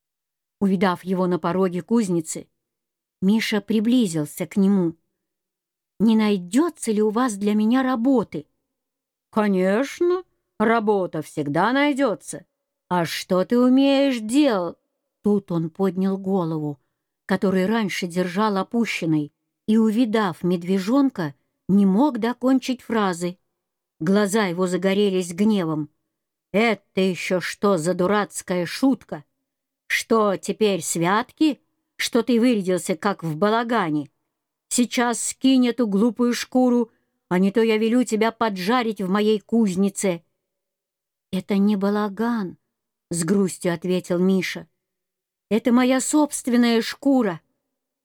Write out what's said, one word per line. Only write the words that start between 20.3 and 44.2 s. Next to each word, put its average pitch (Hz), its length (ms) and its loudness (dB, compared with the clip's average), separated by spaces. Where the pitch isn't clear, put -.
медвежонка, 185 880 0
не 202 200 4
мог 233 320 2
докончить 247 640 -2
фразы. 180 540 -2
Глаза 202 460 2
его 180 220 -2
загорелись 185 640 0
гневом. 170 560 0
«Это 208 500 -2
еще 185 400 -2
что 202 360 -2
за 170 180 -2
дурацкая 180 720 -2
шутка? 226 580 -4
Что, 208 500 0
теперь 196 440 -2
святки, 220 760 -2
что - 240 -2
ты 233 180 2
вырядился, 190 560 0
как 196 280 -4
в 160 120 -4
балагане? 202 720 -2
Сейчас 240 520 0
скинь 262 460 2
эту 233 200 0
глупую 233 460 2
шкуру, 247 580 0
а 180 120 2
не 196 120 4
то 220 100 2
я 220 160 2
велю 226 260 2
тебя 220 280 0
поджарить 220 680 -2
в 180 80 -4
моей 208 300 2
кузнице». 196 840 0
«Это 185 260 -2
не 202 180 2
балаган», — 208 840 -4
с 170 160 -4
грустью 185 480 0
ответил 180 460 -4
Миша. 180 480 0